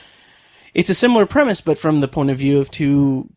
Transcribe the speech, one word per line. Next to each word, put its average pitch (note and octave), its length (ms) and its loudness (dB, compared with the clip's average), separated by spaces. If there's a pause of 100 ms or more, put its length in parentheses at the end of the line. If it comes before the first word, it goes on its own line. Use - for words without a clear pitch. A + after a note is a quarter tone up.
(720)
it's - 160 -2
a F#3+ 60 0
similar A#3 320 2
premise, C4 340 0
but D#3 180 -2
from D#3 220 0
the C#3 80 0
point C#3 220 -2
of C3 80 -4
view C#3 220 0
of C#3 100 -4
two, C#3 680 0